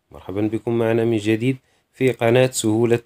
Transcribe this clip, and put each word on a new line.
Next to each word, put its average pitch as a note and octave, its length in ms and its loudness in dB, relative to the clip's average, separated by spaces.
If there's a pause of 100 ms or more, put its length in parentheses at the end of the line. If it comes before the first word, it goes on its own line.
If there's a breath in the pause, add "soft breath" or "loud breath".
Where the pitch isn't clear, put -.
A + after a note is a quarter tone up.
(120)
مرحبا F#2 280 -10
بكم A2+ 380 -2
معنا A2+ 260 0
من A#2 120 0
جديد A2 400 0 (360)
في C3 200 0
قناة B2 400 2
سهولة A#2 540 0